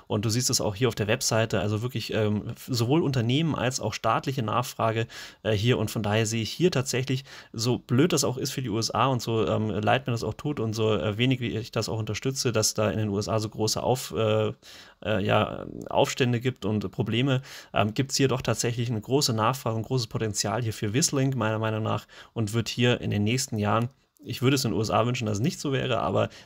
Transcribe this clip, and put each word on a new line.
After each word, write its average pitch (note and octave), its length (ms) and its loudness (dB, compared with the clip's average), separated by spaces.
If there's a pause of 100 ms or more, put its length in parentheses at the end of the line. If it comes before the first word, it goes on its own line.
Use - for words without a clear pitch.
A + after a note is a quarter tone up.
Und G#2+ 180 0
du - 20 0
siehst A#2+ 220 0
es - 100 0
auch G2+ 140 -2
hier A#2 140 2
auf A2+ 60 -2
der G#2+ 120 -2
Webseite, A2 540 0
also G#2 200 0
wirklich, A#2 320 -6
ähm, G#2 380 0
f-, - 180 -14
sowohl B2+ 340 2
Unternehmen C3 520 2
als B2 240 -2
auch G#2+ 160 -4
staatliche A#2+ 480 -2
Nachfrage, A2+ 640 0 (380)
äh, G#2+ 80 2
hier. A2 260 4
Und G#2 100 0
von A2+ 140 -4
daher G#2+ 240 2
sehe A2+ 160 -2
ich G#2 80 -4
hier F3 220 2
tatsächlich, C3 500 0 (300)
so A2+ 260 0
blöd C#3 340 4
das D#3+ 120 2
auch B2 120 0
ist C3 140 -4
für - 100 -6
die B2+ 100 -4
U G2 60 0
S A2+ 140 -2
A A#2 160 2
und C3 160 2
so, A2+ 240 0
ähm, G#2+ 240 0
leid G#2+ 380 0
mir - 20 0
das A2+ 140 -2
auch G#2+ 100 -4
tut D3 240 -6
und A2+ 140 -2
so, A2 240 2
äh, G2+ 200 0
wenig B2 220 2
wie A2 180 -4
ich A2 140 -6
das A2+ 180 -2
auch A2 120 -4
unterstütze, A#2 500 -2
dass G#2+ 240 2
da G#2+ 160 2
in G2 80 -2
den G#2+ 100 0
U G2 120 0
S G#2 80 -4
A A2 100 2
so G#2+ 100 -2
große G#2+ 320 -2
Auf-, - 360 0
äh, A2 360 2 (520)
äh, G2+ 200 0
ja, G#2+ 400 2 (260)
Aufstände A#2+ 500 2
gibt B2 240 -4
und G2 260 0
Probleme, B2 500 0 (320)
ähm, G#2+ 220 2
gibt's C3+ 220 -2
hier C#3 100 4
doch B2 160 0
tatsächlich A#2 480 -2
eine A2 100 -2
große C3 320 2
Nachfrage A2+ 440 0
und A2 80 -2
großes B2+ 240 -2
Potenzial A2 520 -2
hier A2 120 -2
für G#2+ 200 -2
Whistlink, C3+ 440 2
meiner A2 240 0
Meinung A2 240 0
nach, A2 240 -4 (240)
und A2 220 -2
wird A#2 140 0
hier B2 320 2
in A2 120 -4
den G#2 100 2
nächsten A#2 360 0
Jahren, G#2+ 320 2 (300)
ich - 220 -10
würde C3+ 140 4
es C3+ 80 0
in A2 80 0
den E2 60 0
U A2 40 2
S G2 80 -4
A A2 160 4
wünschen, B2 200 -2
dass G#2+ 100 0
es G2+ 60 -2
nicht D#3+ 180 -2
so C#3+ 120 -4
wäre, B2+ 280 0
aber A2 280 2 (180)